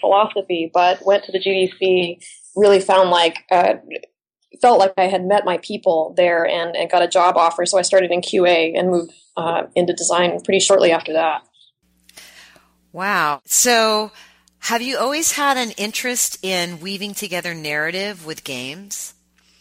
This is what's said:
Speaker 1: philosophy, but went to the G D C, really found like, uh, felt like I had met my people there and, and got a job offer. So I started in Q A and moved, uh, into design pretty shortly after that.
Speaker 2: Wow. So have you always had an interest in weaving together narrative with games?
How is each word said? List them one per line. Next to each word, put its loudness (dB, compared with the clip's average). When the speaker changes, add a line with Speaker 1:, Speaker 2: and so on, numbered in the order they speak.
Speaker 1:
philosophy, 0
but 2
went 2
to -18
the 0
G 0
D -4
C, 0
really 6
found 4
like, 0
uh, 4
felt 6
like 2
I 2
had -2
met 2
my -2
people -2
there 2
and, -4
and -4
got 2
a 0
job 2
offer. 0
So 0
I 0
started 2
in -2
Q 0
A 2
and 0
moved, -2
uh, -4
into 0
design -2
pretty 0
shortly 4
after -4
that. -2
Speaker 2:
Wow. -2
So 2
have -4
you -6
always -2
had 0
an -4
interest -6
in -4
weaving -10
together -8
narrative -6
with -12
games? -12